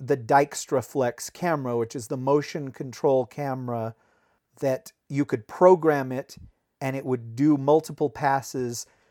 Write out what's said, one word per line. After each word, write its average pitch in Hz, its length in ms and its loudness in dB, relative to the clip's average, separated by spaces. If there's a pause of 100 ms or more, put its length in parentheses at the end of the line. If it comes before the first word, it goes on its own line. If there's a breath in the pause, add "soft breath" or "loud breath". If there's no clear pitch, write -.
the 135 120 0
Dykstra 139 680 2
Flex - 440 -4
camera, 139 480 -4
which 117 180 -4
is 113 120 -10
the 143 100 -6
motion 139 540 -2
control 131 540 0
camera 123 720 -6 (640)
that 131 320 -2 (160)
you 143 180 -2
could 120 220 -4
program 156 640 4
it 131 260 -8 (440)
and 135 160 -4
it 131 80 -8
would 117 320 -6
do 147 200 4
multiple 147 520 2
passes, 135 760 -4 (260)